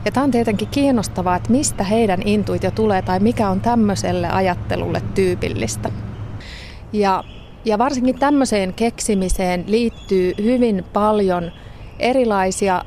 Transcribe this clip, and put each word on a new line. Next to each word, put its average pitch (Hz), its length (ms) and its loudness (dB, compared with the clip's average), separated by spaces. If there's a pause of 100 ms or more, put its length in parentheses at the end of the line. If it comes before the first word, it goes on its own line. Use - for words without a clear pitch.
Ja 208 80 0
tää 247 100 2
on 285 80 2
tietenkin 220 380 0
kiinnostavaa, 208 680 0
että 180 160 0
mistä 262 320 0
heidän 196 400 2
intuitio 190 460 0
tulee 196 320 0
tai 190 180 0
mikä 220 280 2
on 185 120 0
tämmöiselle 190 680 0
ajattelulle 180 760 -2 (120)
tyypillistä. - 760 -2 (1000)
Ja, 196 320 2 (400)
ja 208 140 2
varsinkin 254 400 2
tämmöiseen 247 560 2
keksimiseen 190 920 0
liittyy 196 760 0
hyvin 233 500 2
paljon 196 600 2 (460)
erilaisia 202 880 2